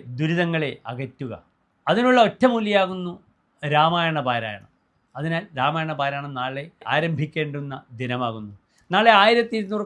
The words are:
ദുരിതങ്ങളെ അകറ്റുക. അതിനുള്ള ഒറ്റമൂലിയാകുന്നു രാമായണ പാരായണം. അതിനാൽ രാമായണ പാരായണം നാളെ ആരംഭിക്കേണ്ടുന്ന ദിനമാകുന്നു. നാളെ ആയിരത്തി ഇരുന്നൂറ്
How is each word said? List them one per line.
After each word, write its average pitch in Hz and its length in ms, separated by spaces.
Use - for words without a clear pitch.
ദുരിതങ്ങളെ 160 520
അകറ്റുക. 123 420
അതിനുള്ള 240 320
ഒറ്റമൂലിയാകുന്നു 196 840
രാമായണ 160 540
പാരായണം. 110 420
അതിനാൽ 165 280
രാമായണ 156 400
പാരായണം 139 400
നാളെ 131 260
ആരംഭിക്കേണ്ടുന്ന 147 840
ദിനമാകുന്നു. 117 540
നാളെ 214 200
ആയിരത്തി 233 380
ഇരുന്നൂറ് 208 280